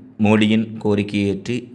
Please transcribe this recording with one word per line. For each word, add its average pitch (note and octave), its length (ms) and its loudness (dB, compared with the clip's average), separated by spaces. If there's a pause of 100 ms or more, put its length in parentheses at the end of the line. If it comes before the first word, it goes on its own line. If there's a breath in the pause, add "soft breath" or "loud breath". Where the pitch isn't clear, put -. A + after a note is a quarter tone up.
(180)
மோடியின் A2 600 2
கோரிக்கையை G2+ 520 -2
ஏற்று A#2 460 -6